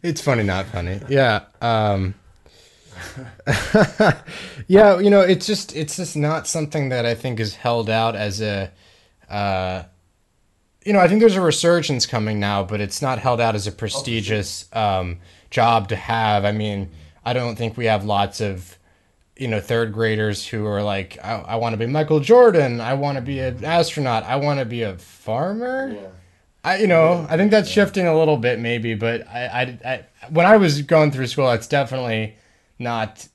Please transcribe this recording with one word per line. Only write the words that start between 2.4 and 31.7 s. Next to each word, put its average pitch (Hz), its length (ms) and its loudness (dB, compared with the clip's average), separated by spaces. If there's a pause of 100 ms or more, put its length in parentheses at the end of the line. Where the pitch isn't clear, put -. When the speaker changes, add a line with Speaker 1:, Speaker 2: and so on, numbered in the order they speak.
Speaker 1:
<laughs> - 0 - (1200)
yeah, 196 320 8
you 202 100 4
know, 202 120 8
it's 185 240 2
just, - 300 -6
it's 151 220 -8
just 175 180 -8
not 151 320 -2
something 151 420 -4
that 123 160 -2
I 117 100 0
think 117 240 -6
is 104 160 -4
held 117 340 -2
out 113 260 0
as 104 260 -6
a, 101 300 -4 (580)
uh, 95 540 -4 (1000)
you 208 80 0
know, 196 60 6
I 180 80 6
think 202 140 4
there's 220 140 6
a 190 60 0
resurgence 165 640 2
coming 107 340 -2
now, 101 240 -2
but 101 180 -6
it's 98 200 -6
not 131 180 -2
held 123 200 0
out 113 160 2
as 101 120 -4
a - 20 -4
Speaker 2:
Oh, - 40 -10
for - 40 -16
sure. - 20 -20
Speaker 1:
prestigious, 110 960 -4
um, 95 460 -2 (300)
job 113 400 2
to 113 60 -4
have. 107 500 -2
I 104 60 0
mean, 104 380 -6 (340)
I 120 100 -4
don't 120 220 -4
think 113 220 -6
we 120 80 -4
have 107 180 0
lots 101 380 -2
of, 95 360 -8 (600)
you 131 100 -8
know, 110 120 -2
third 113 340 -2
graders 107 520 -2
who 107 200 -6
are 104 180 -2
like, 98 400 -6
"I, 113 160 -6
I 95 160 -8
wanna 113 220 -4
be 113 80 -2
Michael 151 340 0
Jordan. 156 600 6
I 120 140 -2
wanna 139 260 -4
be 135 180 -8
an 127 240 -6
astronaut. 147 600 0
I 120 120 -4
wanna 139 300 -2
be 117 160 -6
a 98 160 -6
farmer." 226 960 -6
Speaker 3:
Yeah. 196 140 -14 (580)
Speaker 1:
I, 185 120 0
you 208 100 2
know, 170 340 4
Speaker 3:
Yeah. 151 120 -10
Speaker 1:
I 160 40 2
think 202 140 4
that's 208 180 2
Speaker 3:
Yeah. - 40 -6 (120)
Speaker 1:
shifting 190 220 -2
a 160 100 2
little 156 200 4
bit, 117 220 -2
maybe, 117 340 -2
but 113 340 -4
I, 120 180 -8
I, 120 160 -4 (280)
I, 127 160 -6 (240)
when 165 160 2
I 214 120 8
was 151 240 2
going 151 300 4
through 131 160 -4
school, 131 240 0
it's 117 160 -2
definitely 120 680 -4 (440)